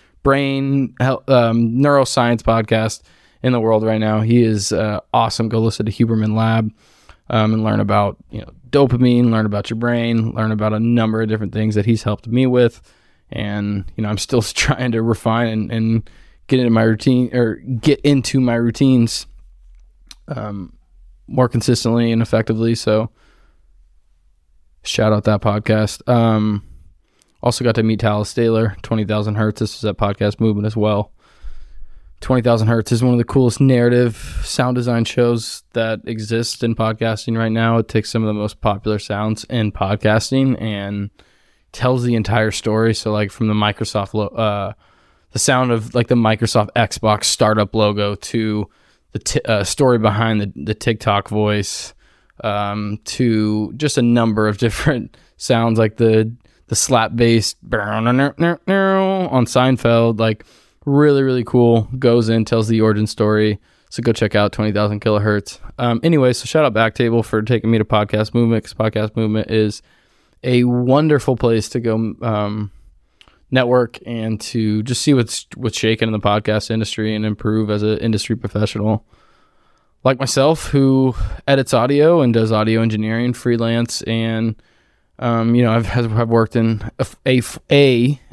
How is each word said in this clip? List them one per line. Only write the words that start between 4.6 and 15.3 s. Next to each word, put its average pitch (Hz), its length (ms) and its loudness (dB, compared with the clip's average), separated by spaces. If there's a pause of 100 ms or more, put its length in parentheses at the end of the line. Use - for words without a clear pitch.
uh, 107 300 -2 (120)
awesome. 113 360 0
Go 110 100 -2
listen 113 280 0
to 107 60 -4
Huberman 110 440 0
Lab, 113 340 0 (580)
um, 107 260 0
and 110 100 -2
learn 107 160 0
about, 104 380 0 (120)
you 107 100 -12
know, - 100 -20 (200)
dopamine, 123 600 4
learn 110 160 2
about 104 240 -4
your 113 80 -6
brain, 117 540 0
learn 110 180 -2
about 107 220 -2
a 107 80 -2
number 113 420 0
of 110 60 -2
different 107 240 -4
things 107 240 -2
that 101 100 0
he's 113 160 2
helped - 240 -6
me 120 200 0
with. 123 360 2 (480)
And, 104 540 -6 (120)
you 113 60 -4
know, 107 60 -2
I'm 104 100 -4
still 123 240 0
<laughs> - 0 -
trying 127 500 -2
to 113 100 -2
refine 117 440 0